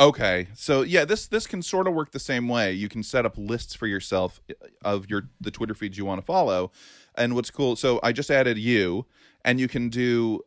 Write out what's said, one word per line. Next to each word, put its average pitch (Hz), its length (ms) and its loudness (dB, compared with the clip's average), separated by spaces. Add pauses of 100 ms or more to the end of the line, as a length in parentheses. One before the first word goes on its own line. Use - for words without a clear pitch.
Okay. 98 540 6
So 135 280 2
yeah, 170 220 2
this, 202 220 -2
this 220 200 -4
can 190 140 -8
sort 185 280 -2
of 175 60 0
work 156 180 -4
the 139 80 -8
same 123 280 -2
way. 113 240 2
You 101 160 -4
can 110 140 -8
set 120 240 0
up - 100 -4
lists 110 380 -6
for 113 120 -6
yourself 95 540 -2 (440)
of 101 260 -2
your, 104 180 -4 (120)
the 104 100 -6
Twitter 110 240 -6
feeds 98 240 -10
you 101 60 -6
wanna 95 180 -4
follow. 113 480 0 (460)
And 120 180 0
what's 120 160 -2
cool, 127 240 0
so 123 280 2
I 120 100 2
just 139 180 -4
added 127 280 2
you, 107 480 0 (380)
and 123 140 2
you 131 80 0
can 120 220 -2
do, 117 580 0